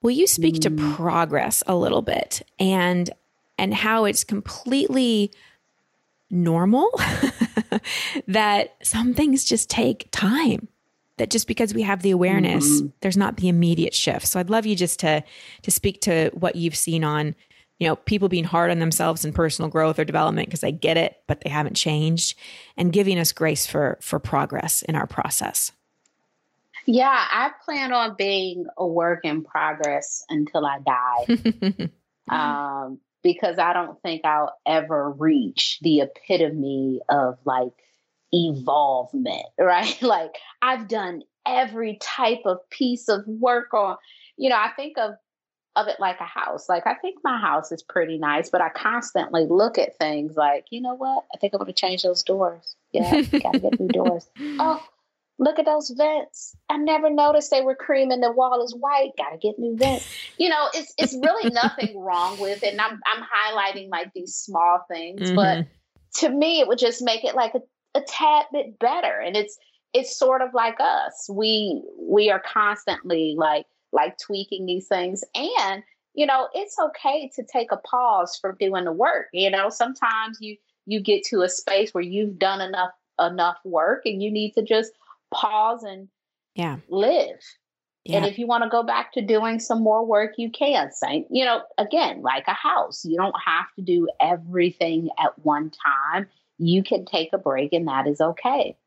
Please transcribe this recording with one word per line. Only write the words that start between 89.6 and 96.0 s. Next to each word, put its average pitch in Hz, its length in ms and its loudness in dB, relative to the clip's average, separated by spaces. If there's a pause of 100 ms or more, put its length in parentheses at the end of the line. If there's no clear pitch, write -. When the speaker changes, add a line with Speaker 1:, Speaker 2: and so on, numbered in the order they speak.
Speaker 2:
some 226 220 0
more 220 240 4
work, 214 320 2
you 233 120 -6
can. 226 420 0
Same, - 380 -4
you 262 140 2
know, 233 180 0 (140)
again, 214 460 0
like 135 260 -2
a - 60 0
house, - 500 -2
you 165 120 -2
don't 190 180 0 (100)
have 170 220 0 (100)
to 196 60 -12
do 175 260 2 (120)
everything 170 1000 0
at - 260 0
one 151 260 0
time. 151 580 -2 (300)